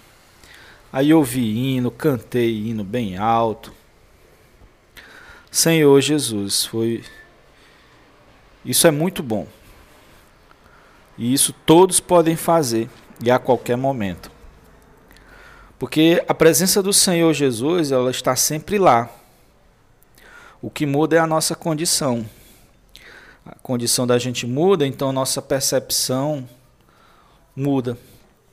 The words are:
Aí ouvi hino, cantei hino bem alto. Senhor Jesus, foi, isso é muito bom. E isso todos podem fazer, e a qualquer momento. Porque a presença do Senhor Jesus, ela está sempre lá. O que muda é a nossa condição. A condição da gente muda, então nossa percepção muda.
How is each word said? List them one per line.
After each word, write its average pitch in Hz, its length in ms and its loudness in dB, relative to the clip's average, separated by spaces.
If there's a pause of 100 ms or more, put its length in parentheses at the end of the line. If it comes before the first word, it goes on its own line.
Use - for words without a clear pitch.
(920)
Aí 143 200 2
ouvi 127 600 0
hino, 123 160 -2
cantei 117 760 -2
hino 110 160 -6
bem 98 340 -6
alto. 113 560 -2 (1800)
Senhor 151 480 4
Jesus, 117 640 -2
foi, 113 400 -4 (1600)
isso 123 240 0
é 160 40 8
muito 175 300 -4
bom. 110 240 -6 (1700)
E 120 160 -2
isso - 180 0
todos 180 480 4
podem 165 380 2
fazer, 123 520 0 (320)
e 117 80 0
a 123 80 4
qualquer 123 380 0
momento. 123 560 -6 (1500)
Porque 160 480 2
a 151 80 -2
presença 165 480 2
do 196 120 -2
Senhor 170 400 2
Jesus, 139 580 -2
ela 127 200 0
está 127 240 -2
sempre 156 420 -4
lá. 123 320 4 (1500)
O 113 80 -12
que - 160 -6
muda 147 320 0
é - 20 6
a 160 80 2
nossa 160 260 -2
condição. 151 720 -4 (1200)
A - 140 -20
condição 123 480 -4
da 123 100 2
gente 120 300 -6
muda, 151 400 0
então 135 240 -4
nossa 131 300 -4
percepção 135 1040 -4 (1080)
muda. 135 420 -2 (560)